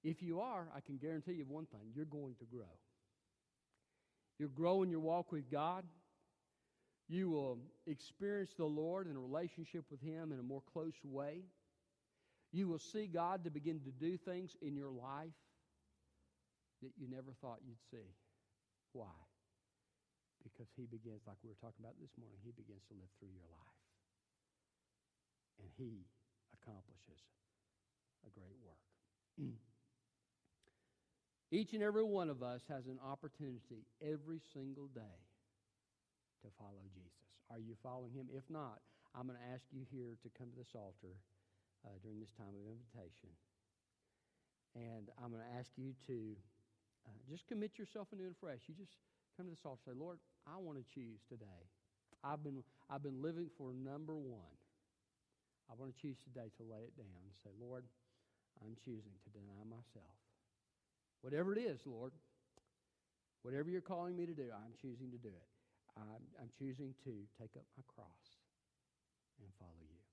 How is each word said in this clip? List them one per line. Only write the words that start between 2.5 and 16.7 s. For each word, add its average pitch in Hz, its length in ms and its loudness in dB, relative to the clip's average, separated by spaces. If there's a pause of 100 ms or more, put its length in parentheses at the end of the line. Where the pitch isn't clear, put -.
You'll 151 100 4
grow 175 340 10
in 185 60 8
your 160 100 6
walk 165 320 6
with 143 180 2
God. 165 340 6 (1300)
You 180 200 6
will 135 300 6 (280)
experience 196 680 2
the 165 80 6
Lord 165 420 4
and 147 80 0
a 135 40 0
relationship 156 680 0
with 139 120 -6
him 160 300 0
in 131 80 0
a 123 40 0
more 131 180 0 (120)
close 160 300 0
way. 143 380 0 (1120)
You 185 160 8
will 165 120 6
see 214 280 2
God 170 360 8
to 170 60 4
begin 151 320 4
to 135 100 -2
do 160 260 4
things 180 440 0
in 143 140 2
your 139 160 0
life 139 420 -2 (1500)